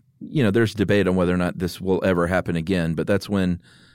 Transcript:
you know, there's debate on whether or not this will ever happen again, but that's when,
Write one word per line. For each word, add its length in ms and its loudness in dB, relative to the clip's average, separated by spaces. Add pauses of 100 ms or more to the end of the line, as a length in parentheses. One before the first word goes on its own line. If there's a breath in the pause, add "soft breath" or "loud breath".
(180)
you 240 -2
know, 80 4
there's 220 2
debate 340 2
on 80 2
whether 200 2
or 40 0
not 200 -2
this 200 -4
will 280 -2
ever 200 2
happen 300 -2
again, 380 -2
but 120 -4
that's 220 -2
when, 320 -2 (340 soft breath)